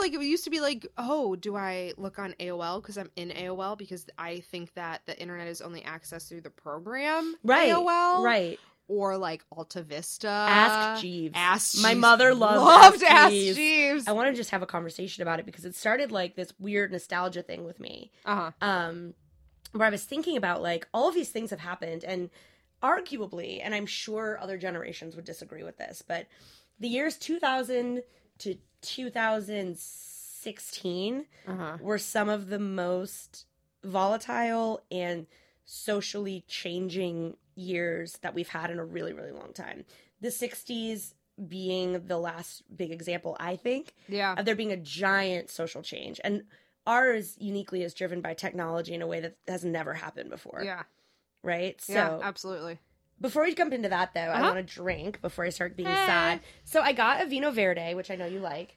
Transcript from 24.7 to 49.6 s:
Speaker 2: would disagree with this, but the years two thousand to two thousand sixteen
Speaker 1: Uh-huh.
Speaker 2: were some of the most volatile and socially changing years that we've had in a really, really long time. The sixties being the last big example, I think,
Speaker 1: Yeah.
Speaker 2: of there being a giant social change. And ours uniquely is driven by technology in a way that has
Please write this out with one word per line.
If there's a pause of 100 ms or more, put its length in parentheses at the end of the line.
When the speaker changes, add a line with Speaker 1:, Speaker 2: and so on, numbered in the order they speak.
Speaker 2:
would
disagree
with
this,
but (520)
the
years
two
thousand (340)
to (260)
two
thousand
sixteen (200)
Speaker 1:
Uh-huh.
Speaker 2:
were
some
of
the
most (360)
volatile (100)
and (380)
socially
changing (200)
years
that
we've
had
in
a
really,
really
long
time. (380)
The
sixties (320)
being
the
last (160)
big
example,
I
think, (120)
Speaker 1:
Yeah.
Speaker 2:
of
there
being
a
giant
social
change.
And (420)
ours
uniquely
is
driven
by
technology
in
a
way
that (100)
has